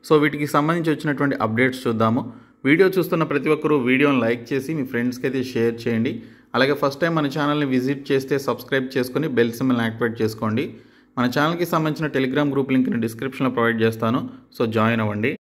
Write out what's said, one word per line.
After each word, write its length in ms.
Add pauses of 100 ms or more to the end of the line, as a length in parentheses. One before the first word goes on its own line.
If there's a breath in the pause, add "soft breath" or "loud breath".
So, 60 (100)
వీటికి 320
సంబంధించి 380
వచ్చినటువంటి 540
అప్‌డేట్స్ 400
చూద్దాము. 360 (460 loud breath)
వీడియో 180 (100)
చూస్తున్న 360
ప్రతి 240
ఒక్కరూ 200 (120)
వీడియోని 380
లైక్ 260
చేసి 260
మీ 140
ఫ్రెండ్స్‌కి 360
అయితే 220
షేర్ 320
చేయండి. 300 (420 loud breath)
అలాగే 300
ఫస్ట్ 180
టైమ్ 180
మన 160
ఛానల్ని 380
విజిట్ 380
చేస్తే 240 (100)
సబ్స్క్రైబ్ 500
చేసుకొని 320 (100)
బెల్ 200
సింబల్ని 300
యాక్టివేట్ 340
చేసుకోండి. 420 (540 loud breath)
మన 80 (100)
ఛానల్కి 380
సంబంధించిన 420
Telegram 380
గ్రూప్ 200
లింక్ని 320
డిస్క్రిప్షన్లో 520
ప్రొవైడ్ 280
చేస్తాను, 340 (360 loud breath)
so 220
జాయిన్ 260
అవ్వండి. 360